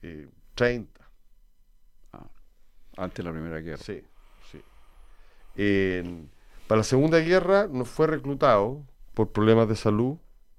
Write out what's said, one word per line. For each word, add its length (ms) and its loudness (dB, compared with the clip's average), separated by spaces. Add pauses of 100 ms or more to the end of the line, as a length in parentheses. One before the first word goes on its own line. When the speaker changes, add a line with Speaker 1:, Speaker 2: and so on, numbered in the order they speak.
Speaker 1:
eh, 300 -18 (240)
treinta. 560 -4 (1000)
Speaker 2:
Ah, 140 -20 (680)
antes 220 -10
de 40 -8
la 100 -8
Primera 280 -10
Guerra. 220 -12
Speaker 1:
Sí, 200 -12 (480)
sí. 120 -20 (920)
En, 760 0 (360)
para 120 4
la 60 2
Segunda 340 4
Guerra 520 2
no 140 -4
fue 220 -2
reclutado 800 0 (260)
por 200 0
problemas 360 4
de 80 -2
salud, 400 0 (420)